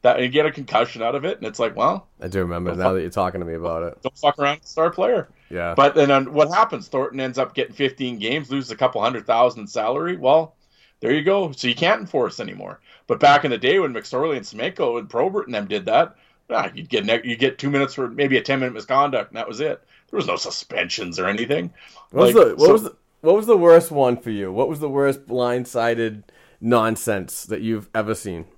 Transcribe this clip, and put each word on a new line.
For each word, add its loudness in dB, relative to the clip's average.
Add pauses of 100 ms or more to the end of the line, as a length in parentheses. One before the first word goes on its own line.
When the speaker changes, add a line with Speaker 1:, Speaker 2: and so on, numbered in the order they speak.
Speaker 1:
that, 4
and 0
he -2
get 2
a 0
concussion -4
out -2
of -6
it, -4
and -10
it's -10
like, -2
well, -2 (140)
Speaker 2:
I -10
do -4
remember -4
Speaker 1:
don't -6
Speaker 2:
now -4
Speaker 1:
fuck 2
Speaker 2:
that -2
you're -8
talking -4
to -8
me -8
about -6
it. -10
Speaker 1:
don't -8
fuck 0
around 0
with -20
a -20
star 0
player. -2 (220)
Speaker 2:
Yeah. -4
Speaker 1:
But 6
then, 4
uh, 6
what 2
happens? 0
Thornton -4
ends -6
up -2
getting -4
fifteen -4
games, -4
loses -6
a -10
couple 0
hundred -2
thousand 2
salary. -4
Well, 2 (460)
there -2
you 0
go. 0
So -8
you 0
can't 2
enforce -4
anymore. -12 (280)
But 0
back 6
in 0
the -2
day 2
when -2
McSorley -4
and -10
Semenko -4
and -14
Probert -2
and -10
them -4
did -4
that, 2 (340)
ah, -2
you'd -14
get 0
an, 2
you'd -4
get 0
two -4
minutes 0
for -6
maybe 0
a 4
ten-minute -4
misconduct, -2
and -12
that -8
was -10
it. -4 (280)
There -6
was -4
no -2
suspensions -8
or -2
anything. -4 (400)
Speaker 2:
What 4
was -8
Speaker 1:
Like, 10
Speaker 2:
the, -2
what 6
Speaker 1:
so 10
Speaker 2:
was 4
the, -12 (260)
what 6
was -2
the 6
worst 8
one 2
for -8
you? -4
What 0
was -6
the -4
worst 0
blindsided -2 (380)
nonsense 0
that -6
you've -4
ever -2
seen? -10 (120)